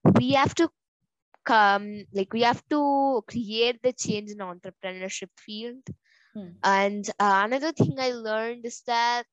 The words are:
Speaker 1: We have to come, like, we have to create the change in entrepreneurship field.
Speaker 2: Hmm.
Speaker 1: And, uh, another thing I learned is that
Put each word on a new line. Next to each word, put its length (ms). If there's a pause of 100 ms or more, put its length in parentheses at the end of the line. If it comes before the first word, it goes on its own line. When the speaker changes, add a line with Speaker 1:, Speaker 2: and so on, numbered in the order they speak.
(180)
Speaker 1:
We 140
have 240
to 140 (720)
come, 680
like, 200
we 80
have 280
to 580
create 540
the 120
change 380
in 80
entrepreneurship 1000
field. 460 (500)
Speaker 2:
Hmm. 160 (140)
Speaker 1:
And, 460 (100)
uh, 260
another 260
thing 280
I 120
learned 540
is 220
that 460